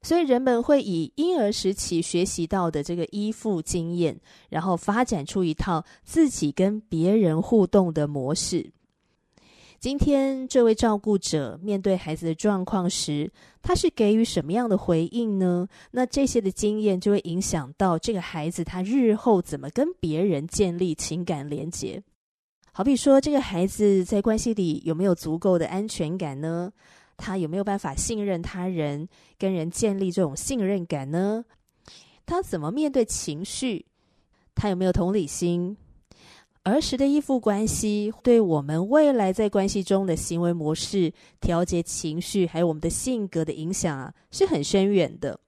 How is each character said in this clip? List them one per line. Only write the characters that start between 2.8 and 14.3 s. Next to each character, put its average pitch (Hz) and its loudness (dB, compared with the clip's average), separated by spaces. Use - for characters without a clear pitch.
这 170 -6
个 170 -2
依 208 -4
附 208 -2
经 170 -4
验， 170 0
然 160 -4
后 185 0
发 208 0
展 160 -4
出 190 -2
一 160 0
套 160 -2
自 320 2
己 147 -2
跟 202 0
别 170 2
人 180 4
互 214 4
动 185 4
的 151 0
模 143 -2
式。 - -4
今 277 -4
天 269 2
这 247 6
位 226 6
照 220 2
顾 202 0
者 143 -4
面 202 -2
对 190 2
孩 160 -4
子 170 -10
的 165 0
状 190 0
况 180 -2
时， 147 -4
他 359 0
是 359 2
给 208 2
予 226 4
什 - -2